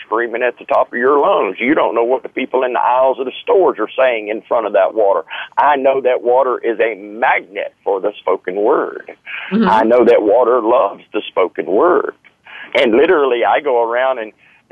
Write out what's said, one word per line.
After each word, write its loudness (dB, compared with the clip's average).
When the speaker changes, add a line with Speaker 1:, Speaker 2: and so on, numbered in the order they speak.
Speaker 1:
screaming -4
at -4
the -20
top 0
of -6
your 2
lungs. 0
You -2
don't 0
know 0
what -2
the -14
people -4
in -4
the -2
aisles 2
of -6
the -6
stores 0
are -4
saying 0
in -6
front -2
of -4
that 2
water. 2
I 2
know 0
that 0
water 2
is -4
a -2
magnet -6
for -2
the -2
spoken -4
word. -2
Speaker 2:
Mm-hmm. 2
Speaker 1:
I 2
know 4
that 6
water 2
loves 0
the -4
spoken -2
word. 2
And 2
literally, 2
I 2
go 0
around 0
and, -10